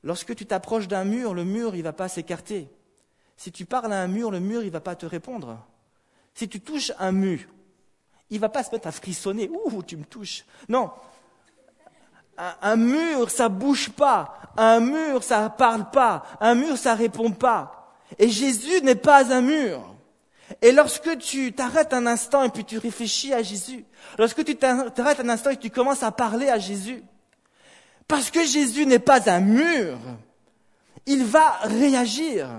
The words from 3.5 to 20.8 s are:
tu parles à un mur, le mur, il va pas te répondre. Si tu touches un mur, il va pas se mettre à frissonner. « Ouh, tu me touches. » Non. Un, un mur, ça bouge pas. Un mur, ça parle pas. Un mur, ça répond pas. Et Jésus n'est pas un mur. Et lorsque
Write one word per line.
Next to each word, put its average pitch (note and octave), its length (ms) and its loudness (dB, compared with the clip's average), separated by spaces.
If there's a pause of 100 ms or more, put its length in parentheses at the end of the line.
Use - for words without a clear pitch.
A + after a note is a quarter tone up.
tu - 120 -16
parles A#3 280 -6
à G3 100 -4
un F3+ 60 -4
mur, G#3+ 240 -4
le F3+ 80 -6
mur, G#3+ 240 -4
il G3 60 -8
va D#3+ 100 -8
pas F3 160 -10
te E3+ 100 -16
répondre. D#3+ 580 -12 (720)
Si A3+ 140 -10
tu G3 120 -14
touches C#4 380 -8
un F#3+ 140 -2
mur, F#3+ 260 0 (920)
il G#3+ 100 -8
va G#3+ 80 0
pas C4+ 160 -4
se - 80 -10
mettre A3 160 -8
à D3+ 40 -10
frissonner. « G3 580 -8 (160)
Ouh, A3 160 -6
tu E3+ 140 -16
me D3 80 -14
touches. » - 400 -16 (240)
Non. A3+ 220 -2 (1500)
Un, E3+ 240 -10
un G#3+ 140 2
mur, C4 540 2
ça A#3 180 0
bouge A3+ 420 -2
pas. A#3+ 500 0 (160)
Un A3+ 240 6
mur, C#4+ 420 0
ça G#3+ 260 0
parle A3+ 420 2
pas. A3+ 340 2 (160)
Un A#3 160 4
mur, C#4+ 200 -2
ça A#3 200 0
répond A3+ 340 -2
pas. G#3 640 -2 (240)
Et A3+ 120 6
Jésus B3+ 520 0
n'est C4 140 6
pas C4+ 360 6
un B3+ 100 2
mur. G3+ 520 -2 (680)
Et A#3 120 10
lorsque D4+ 460 4